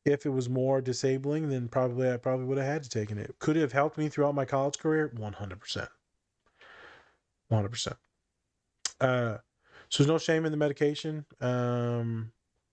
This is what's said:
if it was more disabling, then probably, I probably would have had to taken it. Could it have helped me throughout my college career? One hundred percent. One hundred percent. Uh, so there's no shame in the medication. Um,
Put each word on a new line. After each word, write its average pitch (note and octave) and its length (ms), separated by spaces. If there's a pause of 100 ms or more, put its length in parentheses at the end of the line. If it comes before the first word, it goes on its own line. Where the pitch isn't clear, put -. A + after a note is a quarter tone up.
if C#3+ 220
it D3 40
was C3 200
more C3 320
disabling, C3+ 680
then B2+ 200
probably, B2+ 420
I B2 80
probably C3 280
would C3+ 120
have C3+ 80
had D3 180
to B2 60
taken G#2+ 280
it. - 200
Could D#3 180
it E3 40
have C#3+ 120
helped C#3+ 260
me D3+ 120
throughout C#3+ 240
my C#3 100
college C#3 340
career? D#3 380
One G#2 180
hundred G2+ 260
percent. - 280 (1600)
One A2 100
hundred G2+ 120
percent. - 260 (1040)
Uh, B2 380 (520)
so - 120
there's C#3 60
no D#3+ 100
shame D#3+ 280
in D#3 60
the D3+ 40
medication. D3+ 720 (120)
Um, A#2+ 960 (400)